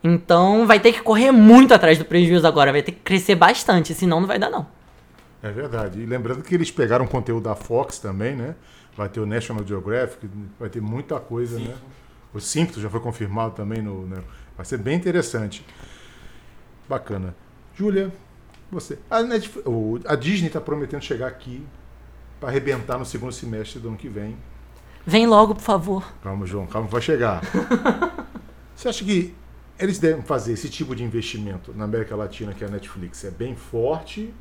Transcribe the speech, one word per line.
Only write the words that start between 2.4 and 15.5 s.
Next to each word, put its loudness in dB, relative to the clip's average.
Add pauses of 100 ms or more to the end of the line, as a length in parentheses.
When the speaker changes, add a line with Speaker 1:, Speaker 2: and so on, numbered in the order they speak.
Speaker 1:
agora, 6
vai 2
ter -6
que -18
crescer 2
bastante, 4
senão 0
não 0
vai -2
dar -2
não. -6 (760)
Speaker 2:
É -8
verdade. -6
E -10
lembrando -6
que -4
eles 0
pegaram 0
conteúdo -4
da -4
Fox -4
também, -6
né? -10 (400)
Vai -8
ter -10
o -4
National -6
Geographic, -6 (280)
vai -12
ter -10
muita -8
coisa, -8
Speaker 3:
Sim. -10
Speaker 2:
né? -12 (580)
O -10
Simpsons -4
já -6
foi -6
confirmado -6
também -8
no, -10
né? -12 (320)
Vai -14
ser -8
bem -2
interessante. -4 (1200)